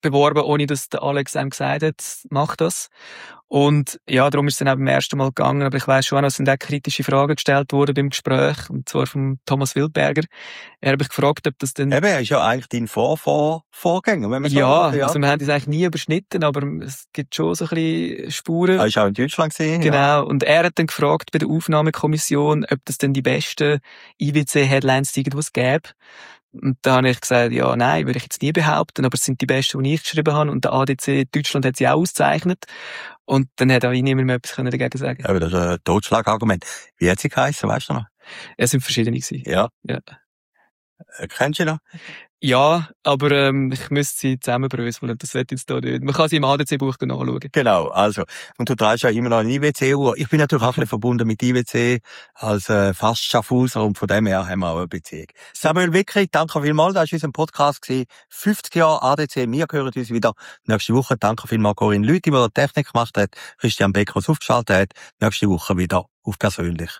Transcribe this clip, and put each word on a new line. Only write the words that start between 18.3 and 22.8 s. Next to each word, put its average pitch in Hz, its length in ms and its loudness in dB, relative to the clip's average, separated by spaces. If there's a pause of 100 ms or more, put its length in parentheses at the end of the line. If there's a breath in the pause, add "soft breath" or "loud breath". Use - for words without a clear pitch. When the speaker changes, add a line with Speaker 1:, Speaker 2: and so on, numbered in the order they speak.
Speaker 1:
Spuren. 180 480 0
Speaker 2:
Er 107 80 2
ist 107 100 0
auch 107 100 4
in 98 60 0
Deutschland 151 420 -2
gewesen, 160 280 0
Speaker 1:
Genau, 151 140 4
Speaker 2:
ja. 143 240 4
Speaker 1:
und 139 240 0
er 160 200 4
hat 175 140 0
dann 165 80 2
gefragt 151 440 0
bei 160 100 0
der - 80 -2
Aufnahmekommission, 151 1200 0
ob 139 160 0